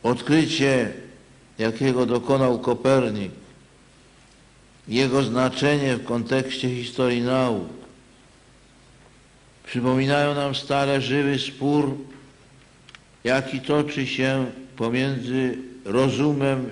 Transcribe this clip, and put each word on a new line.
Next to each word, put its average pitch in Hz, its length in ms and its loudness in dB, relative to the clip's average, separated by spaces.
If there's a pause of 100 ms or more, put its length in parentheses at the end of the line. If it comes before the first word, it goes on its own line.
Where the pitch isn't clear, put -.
Odkrycie, 135 880 2 (640)
jakiego 123 480 2
dokonał 123 540 2
Kopernik, 120 720 0 (1600)
jego 131 360 2
znaczenie 127 760 2
w - 60 -8
kontekście 127 680 -2
historii 123 520 -2
nauk, 120 480 0 (2000)
przypominają 135 720 2
nam 143 200 -2
stale 139 460 0
żywy 139 380 0
spór, 143 580 -2 (1300)
jaki 131 360 0
toczy 147 480 0
się 131 380 0 (320)
pomiędzy 123 800 -2 (280)
rozumem 135 880 0